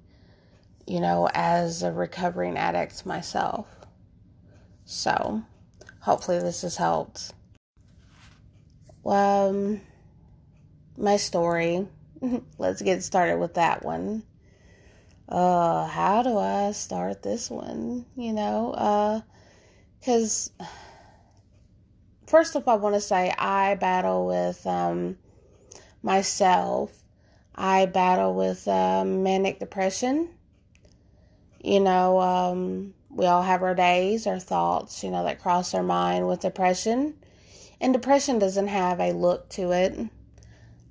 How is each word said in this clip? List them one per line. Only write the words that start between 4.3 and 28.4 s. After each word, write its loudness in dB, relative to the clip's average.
So -2
hopefully 0
this -4
has -6
helped. -4
Um, 2
my 2
story. 0
<laughs> -6
Let's -2
get 0
started 2
with -2
that 0
one. -6
Uh, 2
how 0
do 0
I -2
start -6
this -6
one? -8
You -6
know, -2
uh, 0
'cause 0
first 6
off, -4
I 6
wanna 2
say 0
I 2
battle 0
with, -2
um, -2
myself. 0
I 2
battle 2
with, -2